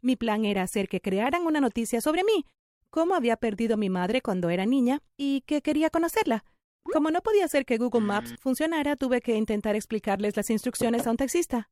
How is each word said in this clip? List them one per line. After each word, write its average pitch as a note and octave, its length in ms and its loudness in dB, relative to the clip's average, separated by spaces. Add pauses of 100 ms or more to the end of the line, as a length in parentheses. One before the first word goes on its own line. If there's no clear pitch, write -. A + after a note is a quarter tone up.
Mi B3 160 0
plan A3 280 -2
era G3+ 180 0
hacer F3+ 260 -2
que F#3 120 -4
crearan C4+ 460 0
una D#4 140 2
noticia A#3 400 0
sobre D#4 220 0
mí, G4+ 220 2 (460)
cómo E4+ 240 0
había A#3 220 2
perdido A3+ 380 0
a G#3 40 -2
mi G#3 100 0
madre F#3 320 0
cuando F3+ 300 -2
era F#3 160 0
niña B3+ 340 2 (160)
y C#4 260 -2
que D4+ 200 -2
quería D#4 280 2
conocerla. E4 540 0 (480)
Como D#4 180 2
no E4+ 100 0
podía G4+ 260 2
hacer C#4+ 180 2
que A3+ 140 0
Google A#3 240 2
Maps G#3+ 380 -4
funcionara, D4 560 0
tuve B3+ 240 0
que A#3 160 0
intentar G#3+ 400 0
explicarles G#3 600 -2
las G#3 140 -2
instrucciones A#3 560 0
a A#3+ 40 0
un A#3 60 0
taxista. C4+ 560 -2